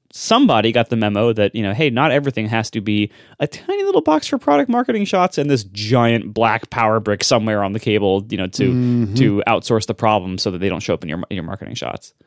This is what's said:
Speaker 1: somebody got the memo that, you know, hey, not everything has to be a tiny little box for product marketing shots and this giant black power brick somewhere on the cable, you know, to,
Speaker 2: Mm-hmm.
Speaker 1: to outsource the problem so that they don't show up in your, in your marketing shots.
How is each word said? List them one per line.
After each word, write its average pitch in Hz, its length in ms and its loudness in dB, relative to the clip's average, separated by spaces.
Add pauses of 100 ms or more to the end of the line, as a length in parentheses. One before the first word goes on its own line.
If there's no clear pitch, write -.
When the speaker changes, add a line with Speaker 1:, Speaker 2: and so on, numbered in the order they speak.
(120)
Speaker 1:
somebody 147 600 2
got 117 180 0
the 120 60 0
memo 107 360 2
that, 104 220 0
you 110 80 -4
know, 98 100 -2
hey, 147 160 0
not 131 240 2
everything 135 360 -2
has 110 240 -2
to 117 100 -6
be 104 280 0 (280)
a - 80 -2
tiny - 380 -6
little 392 180 2
box 311 240 0
for 285 100 -2
product 285 320 0
marketing 233 380 -2
shots 185 320 0
and 143 100 0
this 131 160 0
giant 107 720 0
black 113 340 0
power 113 320 2
brick 104 240 -2
somewhere 110 400 2
on 98 80 -2
the 110 80 -6
cable, 101 480 2
you 113 80 -6
know, 92 120 -4
to, - 220 -2
Speaker 2:
Mm-hmm. 123 440 0
Speaker 1:
to 110 320 2
outsource 110 400 0
the 110 80 -4
problem 95 420 0
so 101 140 -4
that 90 80 -6
they 95 100 -2
don't 90 120 -4
show - 120 -4
up 82 100 -4
in 85 60 -10
your, 82 220 -6
in 98 60 -6
your 85 80 -6
marketing - 300 -12
shots. - 380 -10 (140)